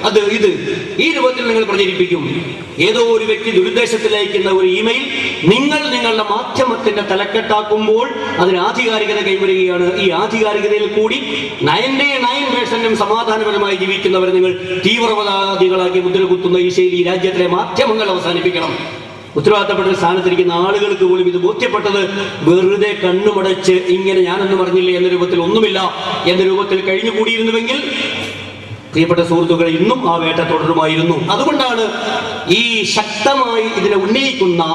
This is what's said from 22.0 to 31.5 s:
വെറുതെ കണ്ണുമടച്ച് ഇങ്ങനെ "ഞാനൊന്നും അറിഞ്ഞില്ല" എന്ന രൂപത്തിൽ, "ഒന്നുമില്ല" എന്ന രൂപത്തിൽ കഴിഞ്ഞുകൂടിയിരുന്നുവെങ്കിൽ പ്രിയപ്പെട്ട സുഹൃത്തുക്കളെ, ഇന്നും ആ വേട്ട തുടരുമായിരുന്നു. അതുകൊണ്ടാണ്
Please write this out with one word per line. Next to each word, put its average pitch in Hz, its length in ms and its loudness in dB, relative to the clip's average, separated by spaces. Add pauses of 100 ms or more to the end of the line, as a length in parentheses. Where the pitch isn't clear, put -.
വെറുതെ 190 640 2
കണ്ണുമടച്ച് 185 680 2
ഇങ്ങനെ 185 500 2
"ഞാനൊന്നും 185 420 0
അറിഞ്ഞില്ല" 180 340 2
എന്ന 180 100 2
രൂപത്തിൽ, 175 340 0
"ഒന്നുമില്ല" 196 520 0 (320)
എന്ന 180 180 2
രൂപത്തിൽ 190 380 2
കഴിഞ്ഞുകൂടിയിരുന്നുവെങ്കിൽ 226 1120 -2 (1000)
പ്രിയപ്പെട്ട 170 280 2
സുഹൃത്തുക്കളെ, 170 500 2
ഇന്നും 175 440 2
ആ - 20 0
വേട്ട 160 220 -2
തുടരുമായിരുന്നു. 160 960 0
അതുകൊണ്ടാണ് 254 600 0 (580)